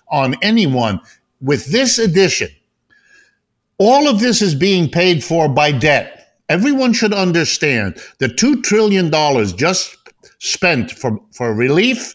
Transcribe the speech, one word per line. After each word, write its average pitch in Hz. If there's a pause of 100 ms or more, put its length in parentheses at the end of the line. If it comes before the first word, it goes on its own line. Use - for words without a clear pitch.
on 135
anyone. 131 (420)
With 131
this 233
addition, 185 (1300)
all 262
of 240
this 233
is 180
being 175
paid 175
for 165
by 147
debt. 139 (160)
Everyone 254
should 220
understand 156 (200)
the 135
two 247
trillion 196
dollars 143
just 156 (440)
spent -
for, 110 (120)
for 117
relief, 156